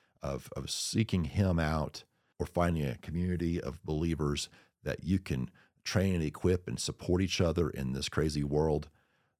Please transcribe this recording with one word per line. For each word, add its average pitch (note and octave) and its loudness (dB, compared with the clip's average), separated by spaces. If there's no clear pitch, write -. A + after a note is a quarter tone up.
of, C#2 -6
of C#2 -6
seeking - 0
him F#2 2
out, D#2 0
or F2 -2
finding E2+ 0
a B1+ -2
community E2+ -2
of - -8
believers D2+ 0
that - -4
you F#2 2
can B1+ -4
train F#2+ 2
and E2 0
equip F2+ 0
and B1+ -4
support - 0
each F#2 0
other E2 2
in C2 -4
this C#2+ -4
crazy D2 0
world, D2 2